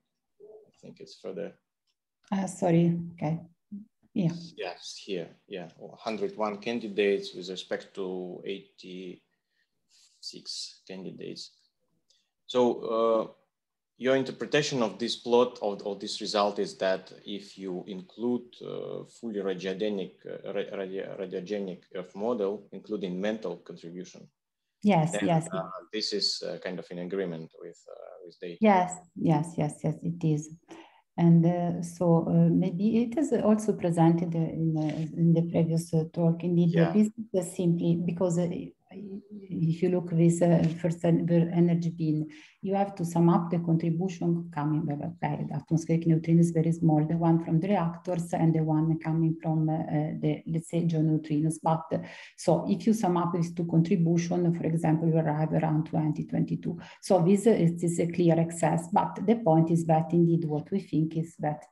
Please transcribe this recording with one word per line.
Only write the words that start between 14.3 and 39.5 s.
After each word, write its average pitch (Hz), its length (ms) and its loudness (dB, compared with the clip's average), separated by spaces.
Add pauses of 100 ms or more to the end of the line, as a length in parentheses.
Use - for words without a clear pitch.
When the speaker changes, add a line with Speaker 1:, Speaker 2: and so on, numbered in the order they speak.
Speaker 1:
of 101 160 -2
this 113 180 -4
plot, 120 440 2
of, 101 260 -4
of 98 140 -6
this 107 200 -10
result, 101 380 0
is 95 200 -4
that 95 340 -2 (140)
if 98 320 -14
you 90 280 -8
include, 107 760 -6
uh, 95 420 -10
fully 107 360 -8
radiogenic, 95 840 -6
uh, 92 300 -10
ra-, 101 240 -6
radio-, 95 400 -8
radiogenic 95 680 -8 (100)
Earth 90 220 -12
model, 104 560 -4
including 92 480 -6
mental 104 380 -4
contribution, 87 720 -16 (520)
Speaker 2:
Yes, 170 300 4
Speaker 1:
then, 101 140 -2
Speaker 2:
yes. 165 260 0
Speaker 1:
uh, 92 160 -6 (240)
this 107 200 -6
is, 95 300 -2
uh, 87 160 -8
kind 92 200 -8
of - 120 -14
in 87 100 -10
agreement 87 600 -6
with, 85 300 -18
uh, 90 340 -20
with 85 160 -20
data. 87 200 -12
Speaker 2:
Yes, 190 360 4 (180)
yes, 156 440 0
yes, 147 260 -4
yes, 151 180 -2
it 170 220 -4
is. 151 300 -2 (640)
And, 170 280 8
uh, 175 380 0
so, 170 460 2
uh, 170 200 6
maybe 190 540 2
it 247 160 -4
is 285 140 0 (100)
also 214 300 2
presented, 165 640 2
uh, - 20 0
in, 160 400 0
uh, 156 400 -4
in 165 160 6
the 165 80 4
previous, 165 500 0
uh, 160 200 2
talk. 170 320 0
Indeed, 175 260 4
Speaker 1:
Yeah. 165 220 4
Speaker 2:
this 214 180 4 (220)
is 180 240 -2
simply 170 400 2
because, 175 420 0
uh, 175 100 0 (420)
if 190 920 -6